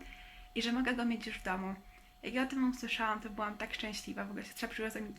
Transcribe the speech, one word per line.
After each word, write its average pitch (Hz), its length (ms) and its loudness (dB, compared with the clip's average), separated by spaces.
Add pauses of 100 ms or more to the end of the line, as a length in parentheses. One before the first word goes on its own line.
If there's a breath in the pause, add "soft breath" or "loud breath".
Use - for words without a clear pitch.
(560 loud breath)
i 226 60 2
że 233 100 4
mogę 254 220 4
go 240 120 2
mieć 220 220 2
już 220 100 -4
w - 60 -8
domu. 190 320 0 (480 loud breath)
Jak 226 100 -2
ja 254 100 4
o - 40 2
tym 262 220 4
usłyszałam, 226 500 2
to 220 100 -8
byłam 208 280 -2
tak 220 160 -4
szczęśliwa, 208 520 -2
w 196 40 -4
ogóle 202 160 -4
siostra - 220 -4
przywiozła 220 340 -2
mi 208 180 -6